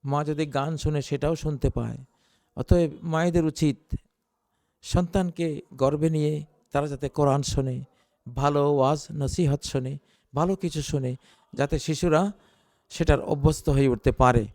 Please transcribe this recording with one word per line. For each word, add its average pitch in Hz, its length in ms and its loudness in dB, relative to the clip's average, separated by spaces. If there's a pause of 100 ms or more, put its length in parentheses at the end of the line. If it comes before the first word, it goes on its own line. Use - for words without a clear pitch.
মা 143 180 -2
যদি 151 220 -2
গান 143 320 -4
শোনে, 151 240 -2
সেটাও 147 340 -2
শুনতে 147 340 -2
পায়। 117 280 -4 (580)
অতএব 165 360 2 (120)
মায়েদের 165 420 2
উচিত 151 500 -2 (840)
সন্তানকে 170 800 -2 (120)
গর্ভে 147 360 0
নিয়ে 151 360 0 (260)
তারা 143 160 0
যাতে 143 220 -6
কোরআন 143 320 2
শোনে, 131 420 -2 (520)
ভালো 143 380 2
ওয়াজ 143 380 2
নসিহত 143 520 0
শোনে, 135 340 -6 (380)
ভালো 175 200 0
কিছু 156 260 -6
শোনে, 131 340 -4 (380)
যাতে 139 260 -2
শিশুরা 165 520 0 (580)
সেটার 151 320 2
অভ্যস্ত 151 480 2
হয়ে 139 180 4
উঠতে 123 240 2
পারে। 120 440 4